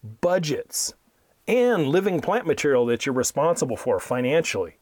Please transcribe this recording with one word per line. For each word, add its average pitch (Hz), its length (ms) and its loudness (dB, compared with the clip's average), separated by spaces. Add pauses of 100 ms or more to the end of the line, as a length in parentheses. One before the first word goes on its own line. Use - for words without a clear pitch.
(220)
budgets, 170 720 -2 (520)
and 226 420 2
living 180 340 0
plant 208 240 -2
material 135 400 2
that 117 200 0
you're 135 80 -2
responsible 143 600 0
for 104 240 0
financially 123 840 -2